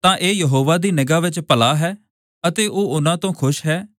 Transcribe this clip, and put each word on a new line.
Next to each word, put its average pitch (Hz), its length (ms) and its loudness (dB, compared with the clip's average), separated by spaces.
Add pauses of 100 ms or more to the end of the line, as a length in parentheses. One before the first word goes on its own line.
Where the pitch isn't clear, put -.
ਤਾਂ 185 140 4
ਇਹ 190 180 0
ਯਹੋਵਾ 143 420 2
ਦੀ 180 140 0
ਨਿਗਾਹ 156 300 0
ਵਿੱਚ 170 200 -4
ਭਲਾ 127 360 2
ਹੈ 170 200 -2 (520)
ਅਤੇ 208 180 -2
ਉਹ 202 160 -2
ਉਹਨਾਂ 156 340 0
ਤੋਂ 190 160 -4
ਖੁਸ਼ 143 340 -2
ਹੈ 170 200 -2 (140)